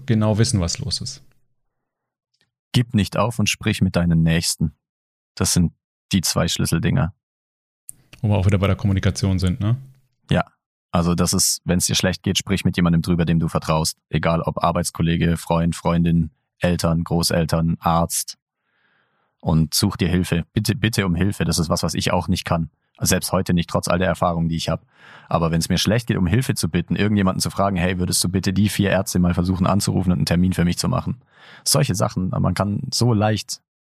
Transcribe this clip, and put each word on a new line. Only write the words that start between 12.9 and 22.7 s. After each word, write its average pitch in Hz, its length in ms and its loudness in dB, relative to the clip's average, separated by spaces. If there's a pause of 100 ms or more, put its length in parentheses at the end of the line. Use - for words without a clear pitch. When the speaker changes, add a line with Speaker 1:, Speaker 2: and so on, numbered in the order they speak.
Speaker 2:
drüber, 85 240 0
dem 85 140 2
du 82 80 0
vertraust. 80 500 -2 (120)
Egal 82 320 0
ob - 220 -4
Arbeitskollege, 85 760 0
Freund, 85 380 0
Freundin, 85 560 2 (280)
Eltern, 85 440 0
Großeltern, 82 760 0
Arzt. - 580 -2 (1040)
Und 80 320 0
such - 240 0
dir 92 100 2
Hilfe. 87 360 0 (100)
Bitte, 107 220 -2
bitte 107 300 0
um 87 100 0
Hilfe. 95 280 -2
Das 82 160 -2
ist 80 100 0
was, 87 140 0
was 85 100 -2
ich - 200 -2
auch 90 160 -2
nicht 90 160 -2
kann. 82 240 -2 (300)